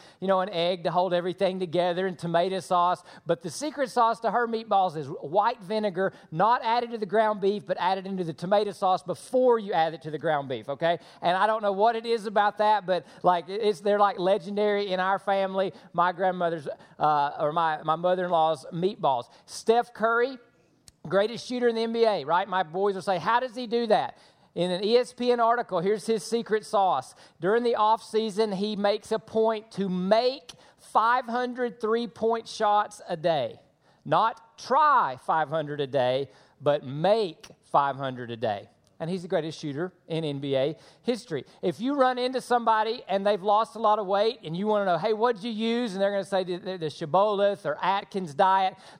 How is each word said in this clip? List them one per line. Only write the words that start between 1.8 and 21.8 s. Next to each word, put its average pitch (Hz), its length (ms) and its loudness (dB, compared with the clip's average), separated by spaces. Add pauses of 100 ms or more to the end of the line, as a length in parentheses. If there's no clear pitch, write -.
and 185 120 -6
tomato 170 420 0
sauce. 175 420 0 (220)
But 170 160 0
the 180 80 -10
secret 269 400 -6
sauce 226 320 2
to 220 100 0
her 240 160 0
meatballs 196 480 0
is 151 120 -8
white 202 560 -2
vinegar, 190 500 -2 (180)
not 214 320 2
added 240 280 0
to 240 80 -8
the 214 80 -6
ground 214 340 2
beef, 196 240 0
but 185 160 -4
added 185 260 0
into 190 160 -4
the 160 120 -4
tomato 202 380 0
sauce 185 300 0
before 247 560 2
you 202 140 -6
add 165 220 2
it 165 80 -14
to 156 80 -10
the 147 80 -6
ground 143 320 -2
beef. 113 180 -6
Okay. 165 300 0 (240)
And 180 160 2
I 202 80 6
don't 220 160 4
know 202 100 2
what 220 240 4
it 233 80 -6
is 233 220 -2
about 208 320 2
that, 208 260 4
but, 175 220 -2 (160)
like, 175 260 2
it's, 208 320 0
they're, 202 180 2
like, 196 200 4
legendary 202 720 0
in 185 80 -2
our 190 180 0
family. 190 540 0 (220)
My 175 180 2
grandmother's, 175 560 -2 (300)
uh, 147 320 2 (100)
or 147 120 0
my, 170 100 0 (220)
my 156 100 0
mother-in-law's 170 800 0
meatballs. 165 540 -2 (200)
Steph - 480 0
Curry, 233 420 0 (720)
greatest 202 380 0
shooter 247 220 0
in 226 80 0
the 226 60 -2